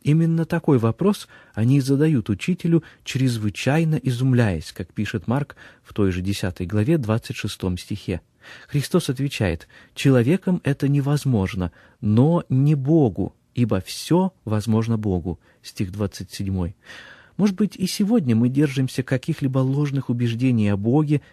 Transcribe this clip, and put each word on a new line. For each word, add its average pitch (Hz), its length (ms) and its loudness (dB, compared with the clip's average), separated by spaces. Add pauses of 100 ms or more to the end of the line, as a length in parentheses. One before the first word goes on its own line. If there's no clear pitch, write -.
Именно 165 420 2
такой 160 320 2
вопрос 117 500 0 (280)
они 123 260 2
задают 139 480 0
учителю, 165 560 0 (180)
чрезвычайно 131 920 0
изумляясь, 120 760 0
как - 200 -12
пишет 104 340 -6
Марк 139 300 -4 (260)
в - 120 -20
той 98 180 2
же 90 80 -4
десятой 92 460 -4
главе, 107 320 0
двадцать 110 380 -2
шестом 92 420 -4
стихе. 95 420 -6 (480)
Христос 147 420 -2
отвечает: 123 580 -2 (260)
"Человеком 143 680 2
это 139 240 -2
невозможно, 131 840 0 (280)
но 127 480 4
не 139 260 4
Богу, 135 600 2 (180)
ибо 110 280 0
всё 180 500 0 (140)
возможно 110 500 0
Богу". 92 420 -2 (240)
Стих 90 300 -8
двадцать 98 400 -8
седьмой. 95 420 -4 (600)
Может 196 180 0
быть, 208 220 -2
и 185 100 -4
сегодня 190 480 0
мы 117 140 4
держимся 135 540 0
каких-либо 135 560 -2
ложных 135 500 -2
убеждений 120 600 0
о 101 100 0
Боге 143 420 2 (120)